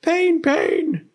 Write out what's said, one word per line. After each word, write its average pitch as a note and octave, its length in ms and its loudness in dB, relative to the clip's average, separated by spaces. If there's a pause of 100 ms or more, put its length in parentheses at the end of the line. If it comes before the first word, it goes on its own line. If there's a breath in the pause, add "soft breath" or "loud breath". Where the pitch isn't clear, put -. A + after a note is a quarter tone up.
Pain, F4 400 0
pain! D4+ 720 -2